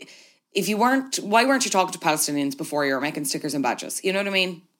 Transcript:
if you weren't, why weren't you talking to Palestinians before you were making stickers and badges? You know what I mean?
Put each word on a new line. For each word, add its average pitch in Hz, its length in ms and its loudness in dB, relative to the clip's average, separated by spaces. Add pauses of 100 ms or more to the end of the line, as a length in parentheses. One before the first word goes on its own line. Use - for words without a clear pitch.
(520)
if 185 160 0
you 208 100 0
weren't, 262 400 2
why 226 280 4
weren't 262 180 2
you - 80 -2
talking 185 220 2
to - 60 -12
Palestinians 147 580 0
before 147 280 -2
you 135 100 2
were 160 60 -2
making 160 240 -4
stickers 156 280 -4
and 139 100 0
badges? - 400 -4
You 190 80 2
know 196 80 0
what 202 80 -2
I 196 40 -2
mean? 185 300 0 (180)